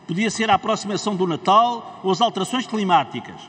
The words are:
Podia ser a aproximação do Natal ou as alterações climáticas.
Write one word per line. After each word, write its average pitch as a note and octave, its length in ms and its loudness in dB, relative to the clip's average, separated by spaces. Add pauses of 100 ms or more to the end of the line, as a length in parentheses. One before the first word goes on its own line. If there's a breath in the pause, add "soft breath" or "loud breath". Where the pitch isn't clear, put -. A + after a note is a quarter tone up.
Podia F#3+ 220 -2
ser A3 220 -2
a G3+ 40 6
aproximação G#3 600 -2
do F#3 120 0
Natal A3 760 2
ou F#3+ 80 -2
as F#3 100 0
alterações A3+ 460 -2
climáticas. D#3+ 840 0